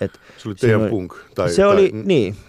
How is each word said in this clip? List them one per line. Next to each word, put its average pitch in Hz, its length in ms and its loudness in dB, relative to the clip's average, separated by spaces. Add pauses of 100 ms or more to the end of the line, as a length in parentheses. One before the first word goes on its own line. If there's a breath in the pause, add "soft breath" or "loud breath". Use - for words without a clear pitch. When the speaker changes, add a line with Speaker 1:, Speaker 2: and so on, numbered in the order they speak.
Speaker 1:
et 98 120 -6
Speaker 2:
Se - 60 -20
oli - 240 -20
Speaker 1:
siinä 107 180 -10
Speaker 2:
teidän 110 200 2
Speaker 1:
oli 104 100 -2
Speaker 2:
punk 95 240 -6 (200)
tai, 90 160 -2
Speaker 1:
se 190 160 2
oli, 202 240 4
Speaker 2:
tai 110 140 -10
Speaker 1:
niin. 117 320 0 (120 soft breath)